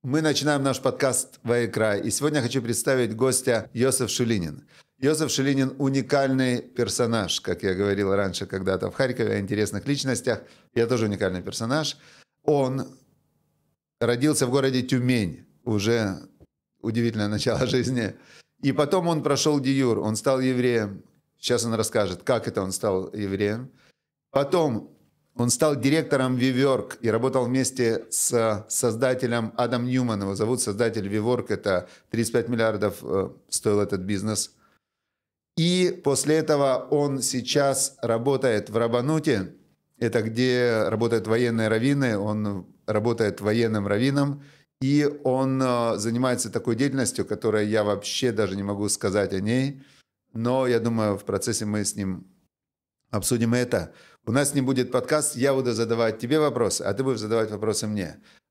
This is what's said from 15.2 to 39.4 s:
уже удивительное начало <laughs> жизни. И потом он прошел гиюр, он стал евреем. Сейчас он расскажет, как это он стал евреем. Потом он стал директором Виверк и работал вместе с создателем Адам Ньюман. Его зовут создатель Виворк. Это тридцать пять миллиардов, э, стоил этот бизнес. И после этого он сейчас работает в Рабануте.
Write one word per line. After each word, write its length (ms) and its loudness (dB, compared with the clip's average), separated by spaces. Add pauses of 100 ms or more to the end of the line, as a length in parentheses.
уже 500 0 (640)
удивительное 480 0
начало 400 0
<laughs> 0 -
жизни. 480 0 (460)
И 100 2
потом 380 2
он 140 0
прошел 360 2
гиюр, 400 2
он 160 -2
стал 240 0
евреем. 640 0 (340)
Сейчас 280 0
он 80 -2
расскажет, 500 0
как 240 0
это 140 -2
он 100 -4
стал 420 -2
евреем. 600 -2 (560)
Потом 680 0 (400)
он 140 2
стал 300 2
директором 560 2
Виверк 680 2
и 80 0
работал 360 2
вместе 640 0
с 580 0
создателем 880 0
Адам 300 0
Ньюман. 380 0
Его 120 -4
зовут 260 -2
создатель 460 -2
Виворк. 440 -2
Это 360 -2 (220)
тридцать 240 -2
пять 160 0
миллиардов, 520 0
э, 280 -2 (180)
стоил 320 0
этот 220 -2
бизнес. 520 -4 (1040)
И 460 0
после 320 2
этого 560 2
он 300 0
сейчас 800 0
работает 680 0
в 60 -8
Рабануте. 760 0 (460)